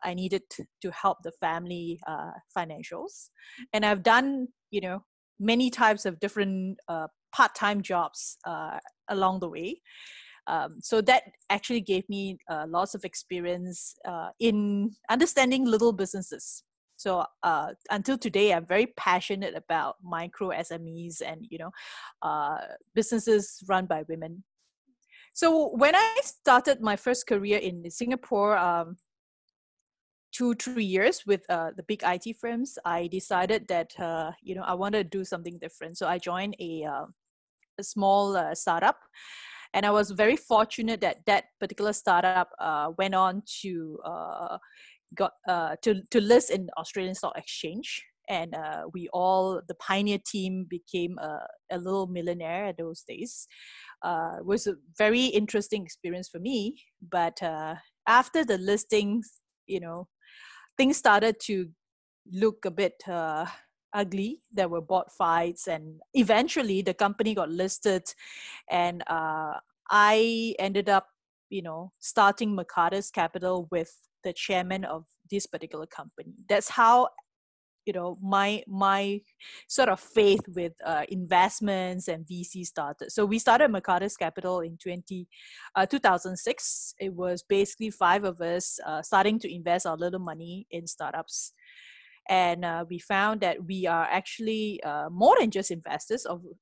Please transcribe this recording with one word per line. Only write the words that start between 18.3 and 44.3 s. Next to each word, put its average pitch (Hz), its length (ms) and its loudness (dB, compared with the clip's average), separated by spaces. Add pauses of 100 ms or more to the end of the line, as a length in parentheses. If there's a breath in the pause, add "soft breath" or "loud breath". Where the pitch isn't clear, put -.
I'm 165 140 0
very 208 220 2 (180)
passionate 190 480 0
about - 480 -4
micro 175 480 -8
S 165 200 -6
M 165 180 -10
Es 165 420 -10
and, 160 220 -14
you 165 100 -10
know, 170 100 -12 (560 loud breath)
uh, 151 300 -2 (360)
businesses 214 680 0 (100)
run 185 140 2
by 156 220 -2
women. 165 360 -10 (880 soft breath)
So - 140 2 (360)
when 302 120 8
I 440 280 4
started 254 580 4 (100)
my 202 60 0
first 247 300 -2
career 208 320 2 (100)
in 170 220 -8
Singapore, 233 680 0
um, 170 380 0 (1400)
two, 240 220 0
three 240 300 -4 (120)
years 233 200 4 (140)
with, 196 180 2
uh, 165 300 -2
the 180 60 -12
big 214 200 -4
I 180 140 2
T 226 140 -10
firms, 233 520 -6
I 175 240 -2 (100)
decided 190 500 0
that, 170 300 -2
uh, 165 340 -4 (100)
you 185 140 -10
know, 185 160 -10
I - 20 -4
wanted 202 300 0
to 180 140 -6
do 190 60 -6
something 175 340 -10
different. 165 400 -14
So 196 80 -6
I 175 120 0
joined 185 420 -6
a, 160 240 -8
uh, 147 220 -6 (720)
a 202 40 -8
small, 196 540 2
uh, 156 180 0
startup, 175 440 2 (760 loud breath)
and 196 140 2
I 208 40 4
was 208 200 4
very 214 260 4
fortunate 220 640 0
that 180 260 0
that 202 180 4 (180)
particular 208 300 -2
startup, 185 640 2
uh, 151 400 -2
went 190 160 0
on 185 280 2 (200)
to, 165 420 -8
uh, 165 540 -8 (560 soft breath)